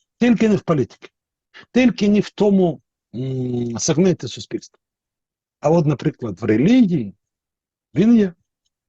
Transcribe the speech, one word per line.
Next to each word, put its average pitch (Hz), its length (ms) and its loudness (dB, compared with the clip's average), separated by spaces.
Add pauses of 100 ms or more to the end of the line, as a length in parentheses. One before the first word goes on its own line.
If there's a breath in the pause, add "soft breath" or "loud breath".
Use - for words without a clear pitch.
(200)
Тільки 226 300 2
не 202 60 2
в 180 60 -2
політиці. - 480 -4 (600 loud breath)
Тільки 220 380 0
не 208 100 2
в - 100 -4
тому, 190 520 0 (340)
м, 123 640 -6
сегменті 165 480 0
суспільства. - 520 -14 (800)
А 147 100 -2
от, 165 160 2
наприклад, 127 560 -4
в - 20 -8
релігії 147 720 2 (800)
він 226 220 4
є. 185 160 0 (560)